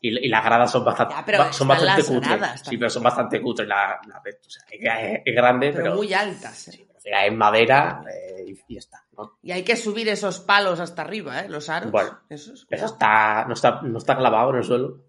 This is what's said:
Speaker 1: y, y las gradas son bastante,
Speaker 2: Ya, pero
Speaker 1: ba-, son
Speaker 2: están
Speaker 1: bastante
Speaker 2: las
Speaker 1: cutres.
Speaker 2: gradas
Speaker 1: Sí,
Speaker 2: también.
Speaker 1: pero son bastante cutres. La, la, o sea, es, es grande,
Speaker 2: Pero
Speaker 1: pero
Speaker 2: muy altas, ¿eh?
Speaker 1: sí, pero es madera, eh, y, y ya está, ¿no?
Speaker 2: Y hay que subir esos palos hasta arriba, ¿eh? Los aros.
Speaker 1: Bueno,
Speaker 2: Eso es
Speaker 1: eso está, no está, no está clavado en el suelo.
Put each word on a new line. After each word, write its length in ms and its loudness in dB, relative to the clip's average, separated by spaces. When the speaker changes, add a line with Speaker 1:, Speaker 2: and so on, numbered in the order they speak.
Speaker 1:
y, 80 -2
y 40 -2
las 160 2
gradas 260 4
son 140 0
bastante, 300 0
Speaker 2:
Ya, 100 -10
pero 140 0
Speaker 1:
ba-, 140 2
son 180 0
Speaker 2:
están 160 4
Speaker 1:
bastante 140 4
Speaker 2:
las 80 0
Speaker 1:
cutres. 280 0
Speaker 2:
gradas 220 -6
Speaker 1:
Sí, 60 -20
Speaker 2:
también. 140 -6
Speaker 1:
pero 120 0
son 120 -6
bastante 380 0
cutres. 260 -4
La, 400 -2
la, 120 -20
o 300 -20
sea, 220 -20
es, 540 -4
es 100 -2
grande, 360 4
Speaker 2:
Pero 120 -4
Speaker 1:
pero 120 -2
Speaker 2:
muy 180 -4
altas, 540 -6
¿eh? 60 -20
Speaker 1:
sí, 140 -20
pero 140 -4
es 160 2
madera, 720 4
eh, 400 -14
y, 40 -16
y 80 -16
ya 40 -16
está, 240 -20
¿no? 240 -16
Speaker 2:
Y 100 -12
hay 120 -4
que 120 2
subir 340 -4
esos 320 -4
palos 380 2
hasta 220 -8
arriba, 380 -8
¿eh? 100 -10
Los 200 -10
aros. 220 -6
Speaker 1:
Bueno, 280 0
Speaker 2:
Eso 240 -18
es 160 -20
Speaker 1:
eso 160 -4
está, 600 2
no 80 -6
está, 260 2
no 160 -6
está 180 0
clavado 360 2
en 60 0
el 60 -2
suelo. 460 -2